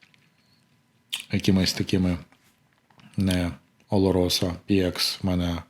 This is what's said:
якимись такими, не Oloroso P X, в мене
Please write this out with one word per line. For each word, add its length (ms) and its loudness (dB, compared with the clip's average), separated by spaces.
якимись 400 2
такими, 460 0
не 340 0
Oloroso 600 2
P 160 4
X, 360 -4
в 40 -4
мене 440 -2